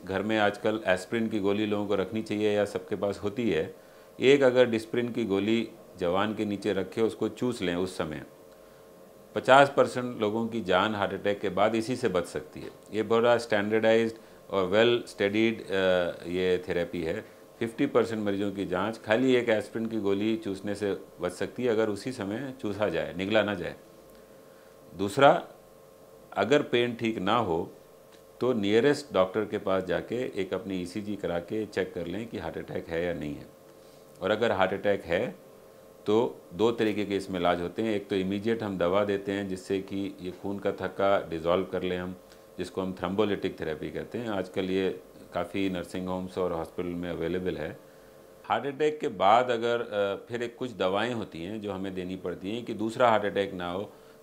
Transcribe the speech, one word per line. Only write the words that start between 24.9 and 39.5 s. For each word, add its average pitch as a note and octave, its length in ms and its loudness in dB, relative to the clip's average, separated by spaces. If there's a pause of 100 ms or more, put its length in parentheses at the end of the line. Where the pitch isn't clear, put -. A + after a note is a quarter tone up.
दूसरा, C3+ 500 6 (920)
अगर B2+ 240 4
पेन A#2+ 340 0
ठीक A2+ 240 -2
ना G2 160 2
हो F#2+ 360 0 (720)
तो B2 120 2
नियरेस्ट A#2 600 2
डॉक्टर G2 320 2
के G#2 120 -4
पास F#2+ 260 0
जाके F2+ 580 -4
एक F2+ 120 -4
अपनी F#2+ 280 -4
ईसीजी G2+ 340 -6
करा E2+ 240 -4
के G#2+ 260 -6
चेक F#2+ 280 -4
कर F2 120 -6
लें G2 220 -8
कि G#2 100 -10
हार्ट E2 200 -8
अटैक - 320 -8
है E2 160 -2
या F2 80 -2
नहीं D2+ 220 -6
है। C2+ 100 -14 (760)
और F#2+ 100 0
अगर G#2+ 200 2
हार्ट F#2+ 220 2
अटैक G2 300 0
है F2 320 -2 (680)
तो - 360 2 (120)
दो G#2+ 180 2
तरीके G#2+ 340 0
के G2 120 -2
इसमें F#2+ 220 -4
इलाज F2 220 2
होते F2 200 -4
हैं। A2 140 0
एक G2+ 140 -4
तो G#2+ 60 0
इमीडिएट G2+ 480 0
हम G2 140 -4
दवा F2+ 260 4
देते G2+ 280 -2
हैं G2 160 -2
जिससे F#2+ 320 -4